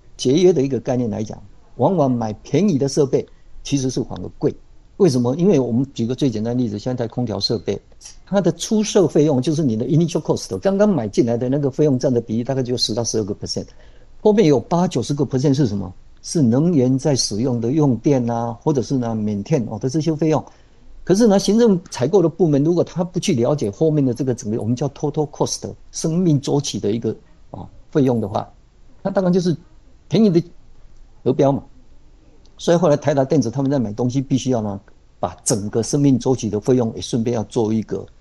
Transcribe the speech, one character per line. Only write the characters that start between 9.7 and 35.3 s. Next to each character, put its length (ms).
的 100
initial 360
cost， 380
刚 180
刚 100
买 180
进 200
来 100
的 140
那 80
个 120
费 140
用 160
占 140
的 80
比 160
例 80
大 100
概 80
就 140
十 160
到 100
十 140
二 80
个 100
percent， 300
后 100
面 160
有 100
八 300
九 160
十 100
个 120
percent 280
是 140
什 100
么？ 160
是 200
能 320
源 240
在 160
使 280
用 180
的 140
用 240
电 320
啊， 340
或 80
者 100
是 160
呢， 160
maintain， 560
哦， 80
的 120
这 100
些 160
费 140
用。 140
可 100
是 140
呢， 100
行 220
政 200
采 160
购 140
的 80
部 180
门 160
如 100
果 80
他 220
不 160
去 140
了 200
解 160
后 220
面 120
的 100
这 100
个 100
整 160
个 100
我 60
们 100
叫 140
total 400
cost， 420
生 260
命 220
周 200
期 200
的 120
一 60
个， 180
啊， 180
费 120
用 180
的 60
话， 220
他 80
当 120
然 80
就 100
是 140
便 160
宜 60
的 120
得 120
标 180
嘛。 100
所 160
以 40
后 100
来 80
台 180
达 100
电 160
子 120
他 100
们 80
在 80
买 140
东 180
西， 100
必 180
须 140
要 100
呢， 180
把 240